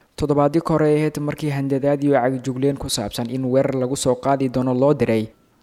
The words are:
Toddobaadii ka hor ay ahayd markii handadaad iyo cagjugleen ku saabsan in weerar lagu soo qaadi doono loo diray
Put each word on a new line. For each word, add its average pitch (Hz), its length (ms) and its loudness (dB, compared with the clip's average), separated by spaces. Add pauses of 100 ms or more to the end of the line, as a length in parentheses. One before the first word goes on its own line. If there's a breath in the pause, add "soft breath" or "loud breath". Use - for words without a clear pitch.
(160)
Toddobaadii 147 480 2
ka - 100 0
hor 156 80 2
ay 151 140 4
ahayd 151 240 -2
markii 147 320 -4
handadaad 139 520 0
iyo 143 120 4
cagjugleen 131 640 0
ku 139 80 -6
saabsan 117 420 -4
in 131 140 -4
weerar 135 320 2
lagu 127 200 -2
soo 127 200 0
qaadi 135 320 0
doono 127 260 -2
loo 135 200 4
diray 113 340 0 (340)